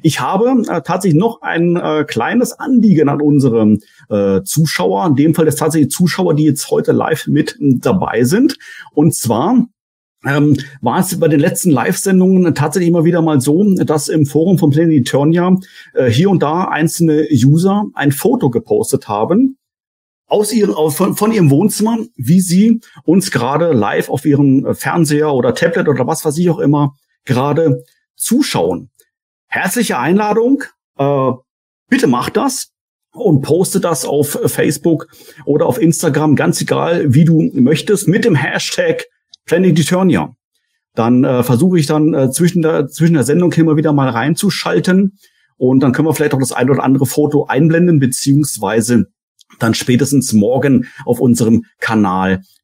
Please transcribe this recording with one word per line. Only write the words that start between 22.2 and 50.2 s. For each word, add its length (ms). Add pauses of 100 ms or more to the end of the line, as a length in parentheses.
sie 400 (240)
uns 260
gerade 420
live 360
auf 160
ihrem 500
Fernseher 600
oder 200
Tablet 340
oder 180
was 180
weiß 140
ich 100
auch 100
immer 360 (320)
gerade 560 (340)
zuschauen. 720 (580)
Herzliche 500
Einladung, 640 (340)
äh, 360 (580)
bitte 160
mach 240
das 400 (420)
und 300
poste 380
das 260
auf 400
Facebook 640 (360)
oder 220
auf 120
Instagram, 560
ganz 280
egal, 500
wie 140
du 260
möchtest, 560
mit 160
dem 120
Hashtag 680 (400)
Planet 340
Eternia. 560 (600)
Dann, 300
äh, 180
versuche 360
ich 60
dann, 300
äh, 160
zwischen 320
der, 260
zwischen 260
der 100
Sendung 280
immer 240
wieder 160
mal 160
reinzuschalten 1080 (400)
und 220
dann 120
können 160
wir 60
vielleicht 180
auch 80
das 120
ein 180
oder 140
andere 200
Foto 420
einblenden, 520
beziehungsweise 1120 (500)
dann 160
spätestens 580